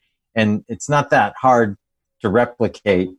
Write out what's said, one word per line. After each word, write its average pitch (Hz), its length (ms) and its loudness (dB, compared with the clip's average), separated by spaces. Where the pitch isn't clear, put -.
And 107 320 -2
it's - 220 -14
not 143 200 0
that 113 320 0
hard 117 360 2
to 110 80 -2
replicate, 101 880 -2